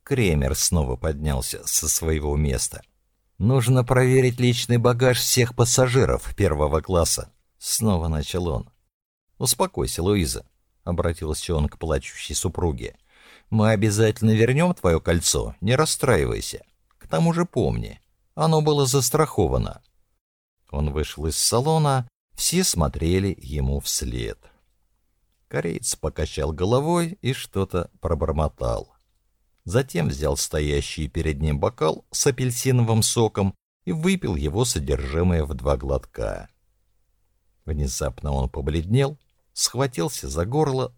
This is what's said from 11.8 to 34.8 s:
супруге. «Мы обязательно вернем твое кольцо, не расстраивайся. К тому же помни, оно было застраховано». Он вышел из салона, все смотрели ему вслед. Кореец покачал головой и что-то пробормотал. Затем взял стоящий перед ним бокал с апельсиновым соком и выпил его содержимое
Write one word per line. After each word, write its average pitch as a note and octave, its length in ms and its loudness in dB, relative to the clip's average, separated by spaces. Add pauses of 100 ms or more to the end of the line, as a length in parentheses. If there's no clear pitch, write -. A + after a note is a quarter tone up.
супруге. D#2 600 -4 (540)
«Мы G#2+ 220 4
обязательно A2 600 2
вернем C3 440 4
твое E2 240 2
кольцо, D2 600 0
не A#2 140 2
расстраивайся. F2+ 880 0 (360)
К - 80 -20
тому E3 260 2
же E3+ 120 0
помни, A#1+ 540 -2 (360)
оно D#3 260 2
было D3 240 2
застраховано». A#2 960 0 (880)
Он D2 220 -2
вышел D2+ 340 -6
из D#2 120 -2
салона, C#3 720 0 (280)
все - 280 0
смотрели F2 800 0
ему C#2 380 -2
вслед. A#1 600 -6 (1120)
Кореец - 460 -6
покачал D#2 580 -4
головой D3+ 720 0
и B2+ 100 -2
что-то - 560 -4 (120)
пробормотал. D2 920 -2 (720)
Затем F2 440 -2
взял C#2+ 280 -2
стоящий D2 720 -2
перед D#2 340 -4
ним D2+ 180 0
бокал D#3 520 -2
с - 160 -2
апельсиновым B2 720 2
соком G#2 540 0 (280)
и F3 80 -6
выпил E3+ 440 0
его D2+ 280 -2
содержимое D2+ 800 0